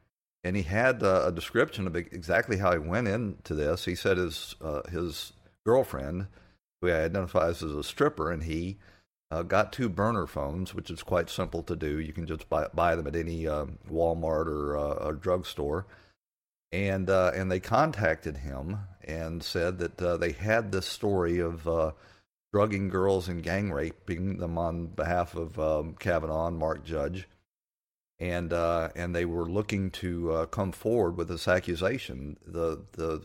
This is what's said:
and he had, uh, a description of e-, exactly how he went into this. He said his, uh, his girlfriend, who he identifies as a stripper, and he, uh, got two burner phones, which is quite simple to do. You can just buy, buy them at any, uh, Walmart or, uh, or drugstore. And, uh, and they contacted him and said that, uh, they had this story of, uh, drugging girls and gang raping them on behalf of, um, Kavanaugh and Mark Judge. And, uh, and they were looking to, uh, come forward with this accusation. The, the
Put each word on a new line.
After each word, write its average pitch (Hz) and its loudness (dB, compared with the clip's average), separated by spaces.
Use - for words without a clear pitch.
and 90 0
he 101 2
had, 110 2
uh, 95 6
a 90 4
description 104 0
of 82 -4
e-, 87 -2
exactly 87 0
how 92 4
he 85 4
went 87 0
into 101 -2
this. 76 0
He 90 -2
said 95 2
his, 85 -4
uh, 76 -4
his 85 -6
girlfriend, 95 2
who 90 2
he 87 6
identifies 85 2
as 80 -4
a 73 -4
stripper, 110 2
and 80 -4
he, 82 -4
uh, 80 -2
got 98 2
two 117 -2
burner 98 0
phones, 76 -4
which - -8
is 82 -8
quite 87 2
simple 85 -4
to 85 -4
do. 76 -2
You 78 -6
can 82 -6
just 78 -6
buy, 78 2
buy 85 4
them 80 -4
at 71 -4
any, 82 -2
uh, 76 0
Walmart 80 2
or, 73 -2
uh, 73 0
or 78 -2
drugstore. 80 -2
And, 95 0
uh, 92 6
and 92 0
they 92 2
contacted 92 2
him 69 -6
and 82 -6
said 90 0
that, 87 -4
uh, 87 2
they 85 0
had 107 0
this 92 0
story 90 2
of, 85 -2
uh, 82 2
drugging 101 2
girls 92 4
and 87 -4
gang 95 0
raping 87 -4
them 85 -2
on 85 -2
behalf 87 -2
of, 82 -6
um, 78 0
Kavanaugh 80 0
and 85 -2
Mark 78 0
Judge. 80 -4
And, 87 -2
uh, 85 2
and 87 -2
they 87 2
were 85 0
looking 98 0
to, 85 -2
uh, 80 2
come 98 -2
forward 104 2
with 85 -2
this 87 -2
accusation. 90 0
The, 82 -2
the 80 -4